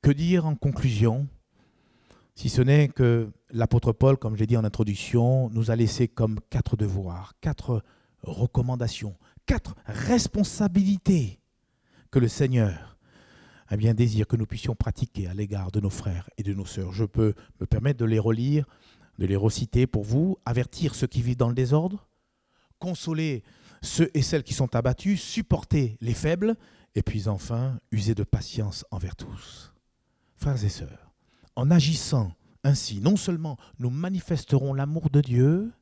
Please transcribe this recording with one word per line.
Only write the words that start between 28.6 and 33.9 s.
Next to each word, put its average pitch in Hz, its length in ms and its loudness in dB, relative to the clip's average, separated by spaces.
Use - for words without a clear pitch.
envers 90 260 -8
tous. » - 580 -16
Frères 131 280 -2
et 101 40 2
sœurs, - 440 -10
en 131 140 2
agissant 139 640 2
ainsi, 131 380 0
non 185 160 4
seulement 160 400 -4
nous 123 100 -2